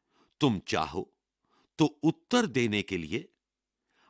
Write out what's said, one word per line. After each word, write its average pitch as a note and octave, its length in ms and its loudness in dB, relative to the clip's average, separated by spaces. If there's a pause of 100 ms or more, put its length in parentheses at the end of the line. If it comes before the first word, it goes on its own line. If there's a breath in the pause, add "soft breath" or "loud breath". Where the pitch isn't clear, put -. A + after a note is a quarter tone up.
(400)
तुम A#2 180 4
चाहो E2 560 -4 (640)
तो D#3 60 4
उत्तर E3 600 0
देने A2 360 0
के F#2+ 140 -6
लिए F2 360 -8 (760)